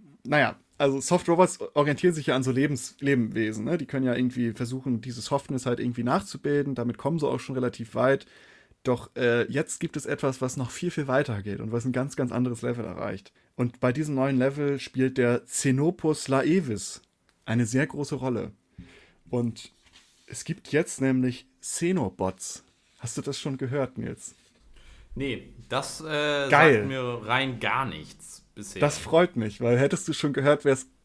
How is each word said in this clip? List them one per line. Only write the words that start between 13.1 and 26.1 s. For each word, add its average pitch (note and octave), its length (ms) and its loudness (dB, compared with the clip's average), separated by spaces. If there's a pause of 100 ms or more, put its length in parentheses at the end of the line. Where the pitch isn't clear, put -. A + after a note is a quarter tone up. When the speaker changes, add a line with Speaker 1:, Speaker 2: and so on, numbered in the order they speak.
Speaker 1:
Und B2 240 -2
bei B2+ 120 4
diesem D3+ 220 -2
neuen C3+ 240 2
Level C#3 400 2
spielt C3 400 -2
der A#2+ 220 4
Xenopus D3+ 880 0
laevis C3+ 720 0 (420)
eine A#2 220 2
sehr C3 220 2
große C#3+ 260 -6
Rolle. B2 380 -4 (800)
Und A#2+ 420 -4 (540)
es - 180 -12
gibt - 240 -8
jetzt - 320 0
nämlich B2+ 480 0 (120)
Xenobots. A#2 1040 -2 (340)
Hast - 180 -10
du C3+ 60 -6
das C#3 160 -6
schon C3+ 200 -6
gehört, C3 400 -4
Nils? - 360 -10 (800)
Speaker 2:
Nee, B2 380 -6 (160)
das, C3+ 320 -6
äh, D#3 40 -12 (440)